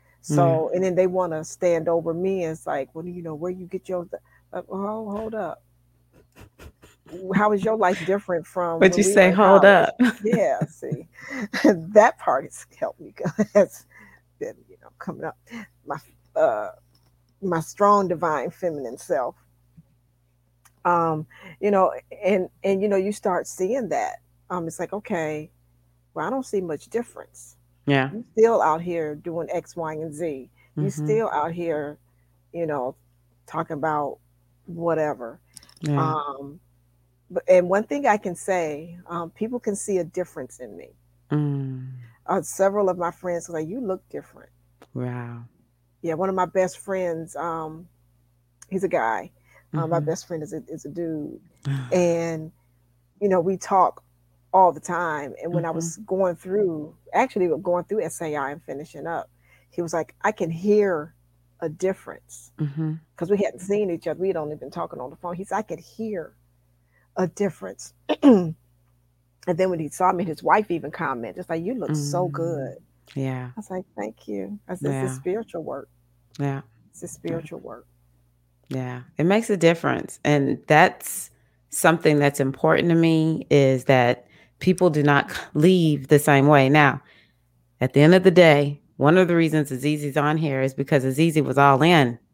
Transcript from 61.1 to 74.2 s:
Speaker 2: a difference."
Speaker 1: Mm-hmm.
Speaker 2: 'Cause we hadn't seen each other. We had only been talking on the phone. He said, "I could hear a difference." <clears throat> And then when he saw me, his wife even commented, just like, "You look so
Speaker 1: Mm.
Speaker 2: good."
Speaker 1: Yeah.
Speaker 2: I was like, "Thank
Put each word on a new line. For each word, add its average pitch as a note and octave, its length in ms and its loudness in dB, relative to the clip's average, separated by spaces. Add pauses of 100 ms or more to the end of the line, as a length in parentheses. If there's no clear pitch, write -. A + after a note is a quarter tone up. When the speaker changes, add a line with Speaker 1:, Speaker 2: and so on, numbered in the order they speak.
Speaker 2:
a E3 100 -6
difference." - 920 -8
Speaker 1:
Mm-hmm. D#3 340 -4 (240)
Speaker 2:
'Cause E3+ 120 -6
we G3+ 80 2
hadn't - 220 -2
seen G3+ 320 -2
each E3 160 -6
other. D#3 120 -6
We F#3 100 -4
had F3 80 -2
only D3+ 180 -6
been C3+ 160 -14
talking E3 280 -10
on B2+ 100 -10
the D#3+ 80 -20
phone. F3 180 -10
He F3+ 80 -10
said, G3 140 -6
"I A3 60 -4
could - 160 -12
hear G#3 560 -10 (800)
a F#3 100 0
difference." F#3+ 680 -8 (300)
<clears throat> F3+ 320 6 (920)
And F3 120 -2
then F#3 100 2
when E3+ 100 -4
he D3+ 100 -6
saw F#3 220 0
me, F3 120 -2
his D#3+ 180 -8
wife F#3+ 300 2
even D#3+ 200 -6
commented, B2 460 -8
just F3+ 120 -12
like, E3 140 -4
"You G#3 120 -6
look D#3 200 -4
so D3+ 320 -2
Speaker 1:
Mm. D3 40 -6
Speaker 2:
good." D3 460 -6 (360)
Speaker 1:
Yeah. C3 420 -6
Speaker 2:
I - 40 -16
was G#3 100 -16
like, F#3 160 -8 (100)
"Thank G#3+ 320 -12